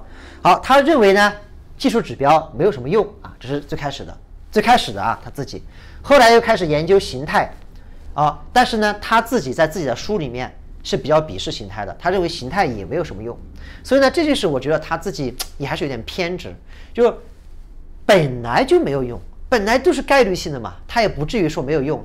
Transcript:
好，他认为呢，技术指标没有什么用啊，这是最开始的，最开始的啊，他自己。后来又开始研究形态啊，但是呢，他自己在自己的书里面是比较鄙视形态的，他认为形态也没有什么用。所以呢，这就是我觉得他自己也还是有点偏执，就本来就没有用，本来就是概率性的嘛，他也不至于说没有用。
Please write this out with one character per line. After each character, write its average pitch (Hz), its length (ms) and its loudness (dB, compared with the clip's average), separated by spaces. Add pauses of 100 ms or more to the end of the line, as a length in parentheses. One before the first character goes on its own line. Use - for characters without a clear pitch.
(400)
好， 170 200 6
他 277 200 4
认 285 200 4
为 196 120 8
呢， 208 200 4 (440)
技 262 140 0
术 220 100 2
指 120 140 -8
标 156 420 4
没 131 60 -2
有 202 80 4
什 127 100 -6
么 123 80 -8
用 202 160 2 (180)
啊， - 180 -18
这 120 80 -14
是 143 120 -4
最 151 160 -10
开 143 140 -6
始 104 140 -12
的， 87 120 -16 (360)
最 208 100 2
开 233 160 4
始 - 140 -4
的 98 100 -6
啊， 113 220 -2
他 120 60 -16
自 139 140 -8
己。 - 200 -12 (360)
后 277 200 4
来 226 100 8
又 233 100 8
开 226 160 2
始 175 80 -2
研 151 220 0
究 190 140 6
形 139 260 -6
态 170 260 -2 (640)
啊， 147 240 0 (140)
但 - 120 6
是 - 120 -2
呢， 214 240 0
他 226 200 2
自 226 200 -2
己 151 120 -6
在 160 140 2
自 160 140 -8
己 156 40 -4
的 123 120 -2
书 - 220 -4
里 147 100 -4
面 120 260 -8 (300)
是 - 120 -2
比 - 120 -6
较 156 120 4
鄙 127 160 -6
视 151 140 -8
形 110 180 -10
态 101 160 -10
的， 90 140 -10
他 175 120 -2
认 190 120 0
为 170 60 -2
形 131 200 -8
态 185 160 0
也 110 200 -4
没 87 100 -6
有 170 80 -2
什 151 140 -8
么 104 40 -12
用。 117 160 -10 (460)
所 262 160 2
以 - 20 4
呢， 269 80 6
这 311 160 0
就 294 100 2
是 - 120 -2
我 139 140 0
觉 135 100 -4
得 156 80 2
他 165 180 -6
自 175 140 -8
己 135 260 -6 (220)
也 139 80 -6
还 139 80 -6
是 156 100 -6
有 147 40 -4
点 123 160 -8
偏 175 340 -6
执， 90 160 -14 (400)
就 226 180 4 (920)
本 139 360 4
来 123 220 0
就 349 160 4
没 175 120 0
有 135 100 0
用， 120 180 -6 (280)
本 220 160 2
来 233 140 2
就 330 140 4
是 262 80 0
概 269 220 4
率 196 120 2
性 165 180 -6
的 131 80 -6
嘛， 98 140 -8 (120)
他 233 160 -4
也 196 60 2
不 143 160 -4
至 226 140 -2
于 170 100 2
说 165 140 -4
没 131 100 -2
有 151 100 2
用。 135 220 -4